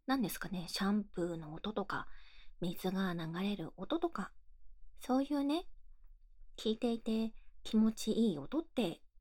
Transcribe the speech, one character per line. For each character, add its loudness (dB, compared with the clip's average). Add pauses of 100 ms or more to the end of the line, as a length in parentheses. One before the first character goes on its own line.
何 2
で 2
す -4
か -6
ね、 -4
シ -2
ャ 4
ン 2
プ -2
ー -6
の -8
音 -6
と -2
か、 -4 (540)
水 0
が 2
流 -2 (200)
れ 0
る -6
音 -2
と 2
か、 -6 (640)
そ 2
う 2
い -2
う 2
ね、 4 (920)
聞 4
い 2
て 2
い 0
て 2 (320)
気 4
持 8
ち 0
い 6
い -2
音 -2
っ -2
て 0 (220)